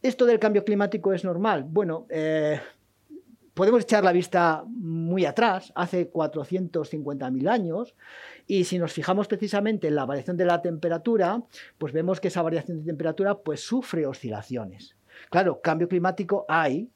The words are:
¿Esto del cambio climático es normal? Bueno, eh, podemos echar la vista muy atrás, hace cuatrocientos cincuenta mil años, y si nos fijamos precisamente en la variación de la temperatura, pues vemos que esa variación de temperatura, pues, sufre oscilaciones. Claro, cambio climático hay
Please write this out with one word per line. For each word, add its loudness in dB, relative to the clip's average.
¿Esto 2
del 6
cambio 2
climático 0
es -2
normal? 0
Bueno, -2
eh, 0
podemos 4
echar 4
la 6
vista 2
muy -2
atrás, 0
hace 0
cuatrocientos -4
cincuenta -6
mil 0
años, -2
y 2
si -4
nos -2
fijamos 0
precisamente -2
en 2
la 0
variación -4
de 4
la 4
temperatura, 0
pues -6
vemos -2
que -2
esa -2
variación -2
de -10
temperatura, -2
pues, -6
sufre -2
oscilaciones. -8
Claro, 2
cambio 0
climático 0
hay 2